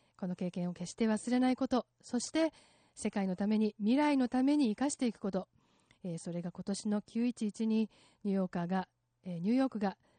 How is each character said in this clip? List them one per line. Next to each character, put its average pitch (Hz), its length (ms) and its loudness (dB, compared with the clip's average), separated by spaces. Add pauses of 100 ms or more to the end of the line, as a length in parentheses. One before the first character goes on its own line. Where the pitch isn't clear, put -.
(180)
こ - 80 -6
の 180 100 -4
経 180 140 -4
験 180 200 -4
を 180 40 -6
決 175 180 -10
し - 20 -12
て 233 120 0
忘 220 260 0
れ 247 80 4
な 254 120 4
い 254 40 0
こ 262 120 -2
と、 247 180 2 (160)
そ - 180 -4
し - 120 -8
て 320 220 2 (420)
世 - 140 -4
界 202 160 -2
の 185 100 -2
た 202 120 -2
め 214 100 2
に、 214 220 2
未 214 180 2
来 294 200 4
の 254 120 2
た 254 140 2
め 285 120 4
に 285 140 4
生 208 60 0
か 269 160 0
し - 40 -6
て 254 120 0
い 220 60 -2
く - 60 -16
こ 196 120 -4
と、 190 160 -4 (560)
え 175 120 -6
ー、 - 40 -6
そ 175 120 -10
れ 170 120 -6
が 175 80 -6
今 - 120 -12
年 202 260 -4
の 208 120 0
九 233 240 -2
一 233 220 -2
一 220 180 -4
に 220 240 2 (340)
ニ 202 100 -2
ュ - 20 2
ー - 20 2
ヨ 190 100 0
ー - 40 -8
カ 175 140 -4
ー - 20 -4
が、 185 200 -2 (380)
え 180 120 -8
ー、 - 20 -6
ニ 180 100 0
ュ 233 40 4
ー - 20 4
ヨ 262 100 4
ー 262 40 0
ク 226 100 -6
が 196 180 -2 (220)